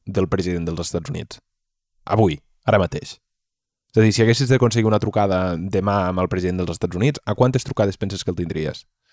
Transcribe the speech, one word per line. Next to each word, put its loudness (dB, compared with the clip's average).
del -2
president -2
dels -4
Estats -6
Units? -10
Avui, 2
ara 6
mateix. -6
És 0
a 8
dir, 6
si 2
haguessis 2
d'aconseguir 2
una 4
trucada 0
demà -2
amb -2
el -2
president -2
dels -4
Estats -6
Units, 0
a -2
quantes 2
trucades -2
penses -6
que -4
el -6
tindries? -6